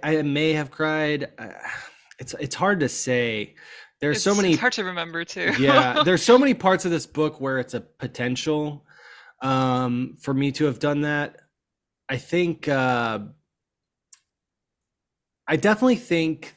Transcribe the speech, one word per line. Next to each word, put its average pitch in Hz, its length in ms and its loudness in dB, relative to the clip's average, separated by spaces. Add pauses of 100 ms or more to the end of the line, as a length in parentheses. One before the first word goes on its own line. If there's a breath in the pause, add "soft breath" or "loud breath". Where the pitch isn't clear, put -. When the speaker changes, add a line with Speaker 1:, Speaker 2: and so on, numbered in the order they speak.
Speaker 1:
I 156 180 0
may 147 320 2
have 147 180 -4
cried. 156 640 -2
Uh, 110 120 -14 (720 loud breath)
it's, - 200 -12
it's 139 160 -6
hard 185 260 2
to 127 80 2
say. 117 640 -2 (460 loud breath)
There's 147 200 0
so 196 100 2
Speaker 2:
It's, 208 60 2
Speaker 1:
many 190 140 4
Speaker 2:
it's 143 80 4
hard 254 140 0
to 214 100 -4
remember 170 420 -6
too. 170 300 -4
<laughs> - 20 0
Speaker 1:
Yeah, 131 420 4
there's 175 240 2
so 240 140 8
many 269 160 4
parts 185 320 2
of 175 60 -2
this 156 140 -2
book 151 360 -4
where 135 180 -2
it's 123 140 -6
a 117 80 -6
potential, 143 1040 -4 (560 soft breath)
um, 127 800 0
for 139 120 -4
me 139 200 0
to 151 120 0
have 143 140 0
done 147 220 0
that. 147 360 -4 (720)
I 131 80 -4
think, 170 500 -2
uh, 123 520 0 (2250)
I 156 100 2
definitely 214 400 4
think 160 600 -2